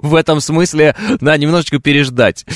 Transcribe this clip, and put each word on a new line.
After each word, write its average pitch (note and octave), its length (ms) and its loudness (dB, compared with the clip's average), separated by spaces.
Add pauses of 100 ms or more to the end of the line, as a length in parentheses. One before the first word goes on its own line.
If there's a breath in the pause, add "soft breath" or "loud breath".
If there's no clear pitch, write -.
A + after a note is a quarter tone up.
В D3+ 140 0
этом D#3 260 2
смысле, D#3 540 0 (260 loud breath)
да, D3+ 160 2
немножечко D3+ 400 -2
переждать. B2+ 640 0 (120 loud breath)